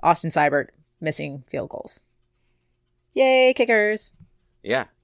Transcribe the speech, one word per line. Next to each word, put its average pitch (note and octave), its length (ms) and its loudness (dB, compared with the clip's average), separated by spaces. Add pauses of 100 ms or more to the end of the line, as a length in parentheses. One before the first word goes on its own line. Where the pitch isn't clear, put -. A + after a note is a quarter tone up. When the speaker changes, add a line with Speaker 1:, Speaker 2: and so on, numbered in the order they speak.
Speaker 1:
Austin E3 300 0
Seibert D3 360 0 (340)
missing D3 460 -6
field - 220 -8
goals. - 340 -12 (1120)
Yay, C4 400 4
kickers. G#3+ 600 0 (500)
Speaker 2:
Yeah, A#2+ 220 -2 (180)